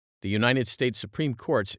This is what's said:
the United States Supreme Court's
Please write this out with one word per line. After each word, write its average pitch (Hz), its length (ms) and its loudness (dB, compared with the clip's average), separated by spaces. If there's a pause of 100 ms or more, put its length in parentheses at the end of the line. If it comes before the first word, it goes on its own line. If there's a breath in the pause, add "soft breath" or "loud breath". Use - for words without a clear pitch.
(220)
the 98 80 -4
United 120 380 2
States 127 320 -2
Supreme 139 340 -2
Court's 120 460 -2